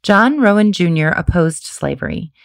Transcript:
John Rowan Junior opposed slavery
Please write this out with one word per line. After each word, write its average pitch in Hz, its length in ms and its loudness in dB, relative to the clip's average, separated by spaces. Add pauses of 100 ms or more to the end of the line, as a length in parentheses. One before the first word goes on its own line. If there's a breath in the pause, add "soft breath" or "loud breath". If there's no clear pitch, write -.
John 240 380 2
Rowan 208 320 4
Junior 160 380 0
opposed 160 560 -2
slavery - 680 -8 (120)